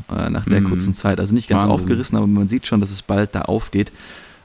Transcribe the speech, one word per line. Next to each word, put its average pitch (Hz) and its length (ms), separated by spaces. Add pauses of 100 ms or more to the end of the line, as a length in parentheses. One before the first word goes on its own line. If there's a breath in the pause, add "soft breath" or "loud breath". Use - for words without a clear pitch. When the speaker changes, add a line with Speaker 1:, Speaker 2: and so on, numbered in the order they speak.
(160)
Speaker 1:
äh, - 140
nach - 160
der 98 160
Speaker 2:
Mhm. 98 80
Speaker 1:
kurzen 92 240
Zeit. 101 260
Also 101 140
nicht 117 160
ganz 98 140
Speaker 2:
Wahnsinn. 104 180
Speaker 1:
aufgerissen, 123 340
aber 104 120
man 101 200
sieht 120 200
schon, 113 120
dass 98 120
es 98 100
bald 101 320
da - 80
aufgeht. 104 500 (520 loud breath)